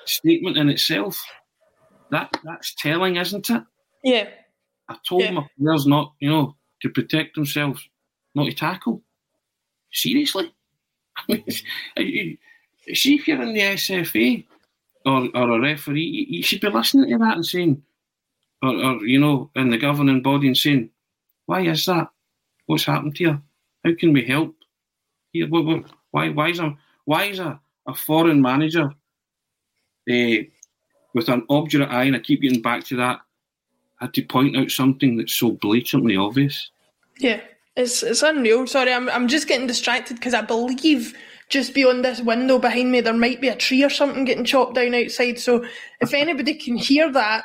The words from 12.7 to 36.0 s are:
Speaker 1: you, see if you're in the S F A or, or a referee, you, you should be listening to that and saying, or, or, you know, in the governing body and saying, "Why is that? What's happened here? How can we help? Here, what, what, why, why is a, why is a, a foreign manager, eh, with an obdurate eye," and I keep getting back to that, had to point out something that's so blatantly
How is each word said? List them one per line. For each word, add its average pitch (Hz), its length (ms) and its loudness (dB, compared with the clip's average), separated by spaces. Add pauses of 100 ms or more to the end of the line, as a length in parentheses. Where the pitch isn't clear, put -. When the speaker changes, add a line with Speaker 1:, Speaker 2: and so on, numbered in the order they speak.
Speaker 1:
you, - 80 -8
see - 220 2
if - 100 -4
you're 254 160 0
in 226 120 -4
the 208 80 0
S 196 280 -2
F 180 240 -4
A 240 320 2 (600)
or, 131 280 2
or 123 180 2
a 113 80 2
referee, 147 420 -2
you, 202 240 -4 (120)
you 165 40 -8
should - 180 -2
be 208 80 0
listening 233 420 2
to 240 80 2
that 220 180 2
and 165 100 -4
saying, 170 360 0 (800)
or, 131 120 0
or, 107 320 -2
you 127 120 4
know, 143 380 2
in 131 140 2
the 113 80 2
governing 139 440 2
body 139 240 2
and 127 120 2
saying, 135 320 2 (560)
"Why 180 160 -2
is 160 240 -2
that? 165 220 0 (580)
What's 151 180 0
happened 147 320 -4
here? 151 240 0 (440)
How 170 140 2
can 165 140 4
we 127 140 4
help? 147 280 -2 (800)
Here, 165 160 -2
what, 165 160 2
what, 156 200 -2 (260)
why, 156 180 -2
why 151 220 -2
is 170 100 -4
a, 151 160 -4 (300)
why 160 180 0
is 202 140 -6
a, 160 200 -8 (280)
a 135 80 -8
foreign 156 480 4
manager, 147 500 0 (1160)
eh, 120 340 2 (720)
with 117 140 -2
an 120 200 0
obdurate 147 420 2
eye," 123 140 0
and 135 120 2
I - 40 -2
keep 139 220 0
getting 127 200 2
back 117 220 -2
to 131 120 -8
that, 123 240 -2 (800)
had 123 140 -10
to - 80 -2
point 131 340 0
out 131 140 0
something 131 460 2
that's 110 180 -4
so 117 180 0
blatantly 113 640 0